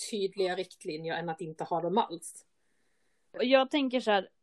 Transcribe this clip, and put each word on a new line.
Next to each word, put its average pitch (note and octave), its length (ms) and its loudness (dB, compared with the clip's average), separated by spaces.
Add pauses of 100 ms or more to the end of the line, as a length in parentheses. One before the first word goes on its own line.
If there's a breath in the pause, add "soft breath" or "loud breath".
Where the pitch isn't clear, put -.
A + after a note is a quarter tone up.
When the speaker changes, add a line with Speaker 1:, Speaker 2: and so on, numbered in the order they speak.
(120)
Speaker 1:
tydliga F#3+ 440 0
riktlinjer E3 640 -6
än E3+ 120 -4
att D#3+ 120 -6
inte D#3+ 220 -8
ha E3 180 -2
dem F3 160 0
alls. - 480 -4 (840)
Speaker 2:
Och - 120 -2
jag C4 280 6
tänker C4 280 0
så A3 120 0
här, G3 180 2 (140)